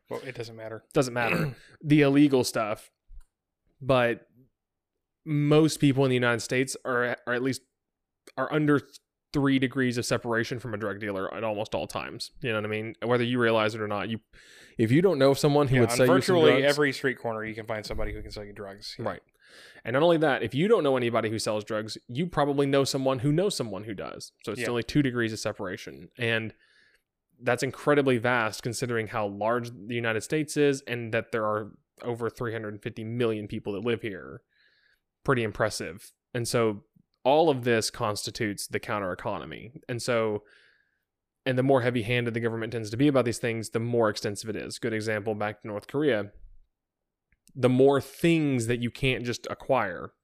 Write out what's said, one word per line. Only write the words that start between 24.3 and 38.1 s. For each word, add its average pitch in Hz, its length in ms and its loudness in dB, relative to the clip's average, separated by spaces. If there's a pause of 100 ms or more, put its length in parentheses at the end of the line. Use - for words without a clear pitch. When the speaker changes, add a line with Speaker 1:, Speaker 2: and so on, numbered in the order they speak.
Speaker 2:
So 110 80 -4
it's 110 80 -6
Speaker 1:
Yeah. 113 80 -2
Speaker 2:
only 120 140 -2
two 147 200 2
degrees 120 300 0
of 107 80 -8
separation. 92 760 -8
And 113 380 -2 (880)
that's 123 200 2
incredibly 135 560 2
vast 117 440 0
considering 117 460 -4
how 110 180 -4
large 113 440 -2
the 117 240 -10
United 113 280 -2
States 156 340 -4
is 143 260 2
and 120 300 -8
that 113 200 -2
there 110 120 -2
are 107 280 -2 (300)
over 117 280 -4
three 117 220 -6
hundred 107 300 -8
fifty 113 220 -8
million 113 440 0
people 107 260 -6
that 98 100 -6
live 117 180 0
here. 78 400 -10 (800)
Pretty 123 180 2
impressive. 104 680 -4 (200)
And 117 160 -4
so 110 360 0 (400)
all 156 260 6
of 127 140 -2
this 113 260 2
constitutes 107 760 -6